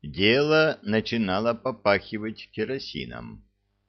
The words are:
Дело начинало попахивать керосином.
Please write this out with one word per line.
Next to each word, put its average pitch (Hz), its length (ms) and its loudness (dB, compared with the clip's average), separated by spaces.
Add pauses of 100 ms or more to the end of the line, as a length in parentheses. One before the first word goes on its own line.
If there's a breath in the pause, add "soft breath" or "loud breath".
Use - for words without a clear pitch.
Дело 139 760 4
начинало 110 680 0
попахивать 107 1000 -2
керосином. 65 880 -8 (460)